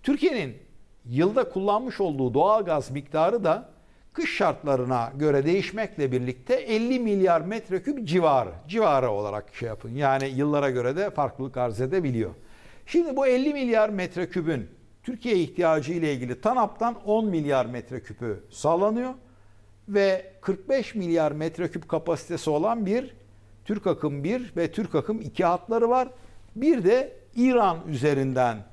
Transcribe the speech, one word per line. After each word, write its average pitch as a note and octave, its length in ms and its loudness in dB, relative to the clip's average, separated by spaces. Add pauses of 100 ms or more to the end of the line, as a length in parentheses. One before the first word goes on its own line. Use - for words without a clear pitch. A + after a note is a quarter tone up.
Türkiye'nin C4 540 0 (480)
yılda F3 440 2
kullanmış G#3 520 -2
olduğu C3+ 320 0
doğal G3 320 2
gaz D#3 260 -2
miktarı D#3+ 520 0
da F3 260 0 (440)
kış - 240 -4
şartlarına B2+ 760 0
göre C#3 300 2
değişmekle F#3 640 -2
birlikte B2 420 -2
elli A#3+ 460 0
milyar F#3+ 420 2
metreküp G#3+ 680 -6
civarı, C#3+ 440 4 (160)
civarı D3 440 4
olarak G#2 440 -4
şey A#2+ 120 -6
yapın. A2 220 -10
Yani C3+ 380 0
yıllara C#3+ 420 2
göre B2 260 0
de G3 140 -2
farklılık C3 480 -4
arz A#2+ 240 -2
edebiliyor. C3 500 -2 (540)
Şimdi D#4+ 300 0
bu C4+ 120 2
elli C4 260 2
milyar A#3 360 2
metrekübün F3 800 -4 (340)
Türkiye A#3+ 320 -4
ihtiyacı D#3+ 580 2
ile E3 200 0
ilgili B2 280 -6
tanap'tan A3+ 540 0 (100)
on G#3+ 200 0
milyar C#3+ 400 0
metreküpü A#2 840 -8
sağlanıyor G#3+ 640 0 (760)
ve G3 520 0
kırk F#3+ 280 -6
beş C4 260 0
milyar E3 360 0
metreküp D#3+ 580 -6
kapasitesi E3 600 -4
olan G3+ 360 0
bir A#3+ 280 -2 (540)
Türk G#3+ 200 -4
akım C#3+ 360 -2
bir A#3 340 -4
ve E3 140 -2
Türk F3+ 240 -4
akım G#3+ 260 -2
iki F3 240 -4
hatları A3 440 0
var. B3+ 180 2 (480)
Bir B3+ 280 2
de B3 300 4 (220)
İran A#3 420 4 (100)
üzerinden C3 680 0 (160)